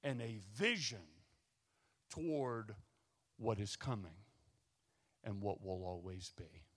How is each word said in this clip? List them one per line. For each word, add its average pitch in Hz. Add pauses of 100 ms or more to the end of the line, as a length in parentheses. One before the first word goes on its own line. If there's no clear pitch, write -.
and 131
a 113 (140)
vision 135 (1080)
toward 127 (640)
what 107
is 101
coming 98 (1000)
and 98
what 101
will 92
always 92
be. 80